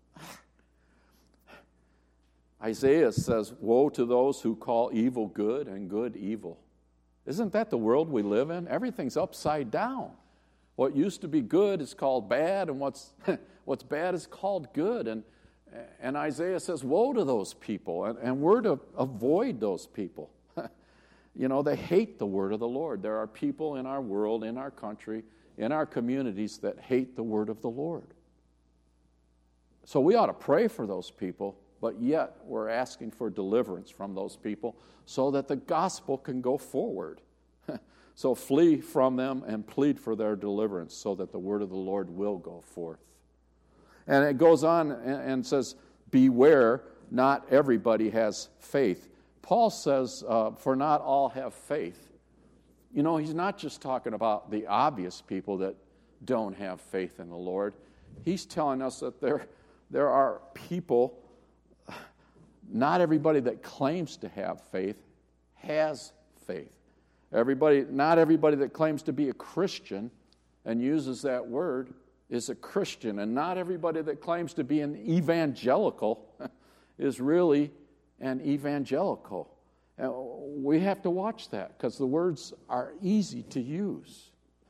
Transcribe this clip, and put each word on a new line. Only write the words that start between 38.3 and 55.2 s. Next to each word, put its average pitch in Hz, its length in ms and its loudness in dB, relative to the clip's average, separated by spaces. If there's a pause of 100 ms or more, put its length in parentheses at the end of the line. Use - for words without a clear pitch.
flee 151 460 4
from 131 340 2
them 131 320 -4
and 107 180 -6
plead 139 360 0
for 113 160 -4
their 107 180 0
deliverance 101 580 -4
so 101 220 -6
that 90 160 -8
the 104 80 -10
word 101 240 -2
of 98 60 -4
the 92 80 -10
Lord 95 340 -4
will 98 260 -4
go 85 260 -14
forth. 82 360 -12 (1080)
And 143 160 6
it 143 140 2
goes 160 260 8
on 160 260 4
and, 131 400 -4
and 127 160 -2
says, 135 300 0 (340)
"Beware, 131 720 8 (300)
not 131 360 4
everybody 113 600 4
has 110 380 0 (100)
faith." 117 500 0 (320)
Paul 214 300 2
says, 131 560 -2
uh, 113 240 2
"For 131 240 -2
not 147 260 2
all 139 280 2
have 127 260 -8
faith." - 560 -8 (840)
You 147 120 0
know, 165 140 0
he's 156 160 -4
not 185 220 -2
just - 240 -12
talking 127 340 -4
about 107 360 -2
the 107 160 -4
obvious 107 560 0